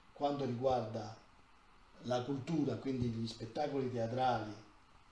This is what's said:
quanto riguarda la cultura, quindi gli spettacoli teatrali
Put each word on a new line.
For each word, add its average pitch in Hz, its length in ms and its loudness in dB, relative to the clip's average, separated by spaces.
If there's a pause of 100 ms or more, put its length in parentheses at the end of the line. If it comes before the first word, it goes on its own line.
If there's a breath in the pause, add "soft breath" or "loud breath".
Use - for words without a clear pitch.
(120)
quanto 143 320 0
riguarda 117 720 0 (880)
la 123 180 2
cultura, 139 520 2
quindi 123 340 0
gli 113 180 -2
spettacoli 135 640 -2
teatrali 113 640 2 (580)